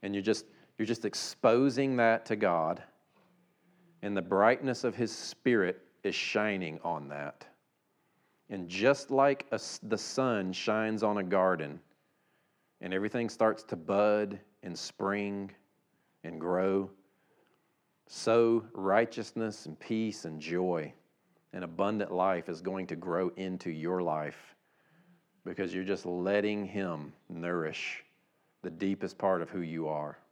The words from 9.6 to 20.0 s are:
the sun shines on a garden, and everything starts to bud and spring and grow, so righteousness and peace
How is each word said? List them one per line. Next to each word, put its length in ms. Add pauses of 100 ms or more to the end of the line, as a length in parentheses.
the 160
sun 560
shines 480
on 160
a 60
garden, 560 (1000)
and 140
everything 340
starts 360
to 120
bud 640 (220)
and 160
spring 720 (720)
and 160
grow, 520 (1120)
so 580 (100)
righteousness 920
and 140
peace 460